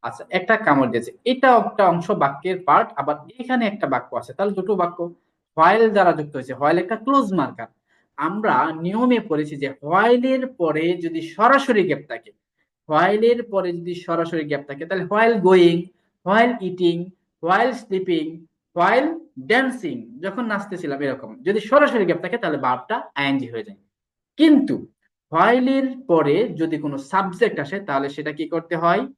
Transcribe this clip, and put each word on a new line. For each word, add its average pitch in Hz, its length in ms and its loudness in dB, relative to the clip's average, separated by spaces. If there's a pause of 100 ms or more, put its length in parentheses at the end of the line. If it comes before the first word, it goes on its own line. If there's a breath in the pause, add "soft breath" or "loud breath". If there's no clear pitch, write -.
আচ্ছা, - 200 -12 (160)
একটা 196 160 2 (120)
কামড় 135 260 4
দিয়েছে, 113 180 -4 (220)
এটা 254 240 4
একটা - 260 0 (100)
অংশ 170 180 -2
বাক্যের 185 460 -2 (100)
পার্ট, 196 220 4 (120)
আবার 147 160 -2 (220)
এখানে 247 280 -2
একটা 202 280 -4
বাক্য 120 160 -6 (100)
আছে, - 160 -16
তাহলে 202 220 -2
দুটো 190 140 -4 (100)
বাক্য 170 160 -4 (580)
while 196 300 6 (100)
দ্বারা 180 220 6
যুক্ত 151 180 -8
হয়েছে। 127 180 -8
while 147 280 2
একটা 220 140 -6
ক্লোজ 254 300 0 (120)
মার্কার। 117 320 -6 (460)
আমরা 190 380 -2 (300)
নিয়মে 226 440 0
পড়েছি 151 340 -4
যে 135 60 -4 (220)
while-এর 247 520 2 (180)
পরে 156 240 0 (200)
যদি 160 160 -6 (140)
সরাসরি 247 560 4
গ্যাপ 139 180 -4
থাকে, - 220 -14 (600)
while-এর 208 500 2 (120)
পরে 190 160 0 (100)
যদি 175 160 -8 (120)
সরাসরি 165 440 -2
গ্যাপ 143 180 -4
থাকে, 143 200 -12
তাহলে 185 240 -4
while 226 240 2 (100)
going, 175 320 6 (480)
while 233 280 2 (140)
eating, 175 320 0 (460)
while 220 260 2 (100)
sleeping, 185 460 -4 (500)
while 226 300 2 (420)
dancing, 220 500 -2 (240)
যখন 196 280 -6
নাচতেছিলাম, 170 540 -8
এরকম 120 240 -6 (160)
যদি 208 140 0 (100)
সরাসরি 262 340 4
গ্যাপ 170 200 0
থাকে 208 180 -4
তাহলে 151 240 -4
ভার্বটা 123 300 -2 (220)
আইএনজি 135 340 -2
হয়ে 107 160 -10
যায়। 101 100 -20 (640)
কিন্তু 285 360 6 (580)
while-এর 254 520 2 (240)
পরে 156 260 4 (240)
যদি 160 240 -2
কোনো 143 120 -6 (160)
সাবজেক্ট 190 520 0
আসে - 120 -8 (120)
তাহলে 139 280 -2
সেটা 151 220 -8
কি 160 60 -4 (100)
করতে 165 280 -4
হয়? 180 200 2 (160)